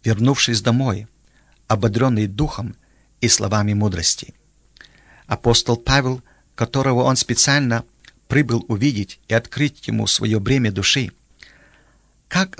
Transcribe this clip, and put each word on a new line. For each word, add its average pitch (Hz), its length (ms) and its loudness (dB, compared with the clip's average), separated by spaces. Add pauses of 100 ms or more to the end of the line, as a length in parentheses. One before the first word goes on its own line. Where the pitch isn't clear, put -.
вернувшись 117 580 2
домой, 117 460 0 (600)
ободрённый 110 600 2
духом 101 480 -4 (460)
и 120 80 0
словами 104 440 2
мудрости. 98 640 -2 (880)
Апостол 117 520 0
Павел, 127 440 0 (320)
которого 127 500 0
он 131 120 2
специально 123 680 0 (440)
прибыл 123 400 0
увидеть 107 600 -2
и 110 60 -2
открыть 139 540 -2
ему 110 180 -2
своё 110 340 0
бремя 117 320 0
души, 98 400 -2 (1160)
как 185 320 -2